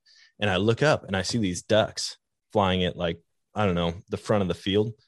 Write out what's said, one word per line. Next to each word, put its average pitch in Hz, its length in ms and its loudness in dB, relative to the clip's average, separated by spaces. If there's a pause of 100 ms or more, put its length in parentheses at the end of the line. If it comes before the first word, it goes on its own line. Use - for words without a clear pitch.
(400)
and 104 100 0
I 92 80 0
look 110 260 2
up 147 220 2
and 95 120 -4
I 92 60 -2
see - 140 -4
these 92 260 -2
ducks - 540 0 (360)
flying 92 320 2
at, 87 100 -2
like, 85 240 -4 (340)
I 107 120 0
don't 92 100 2
know, 85 180 0 (160)
the 107 80 -4
front 107 260 0
of 90 40 -2
the 85 60 -2
field. 107 400 -2 (140)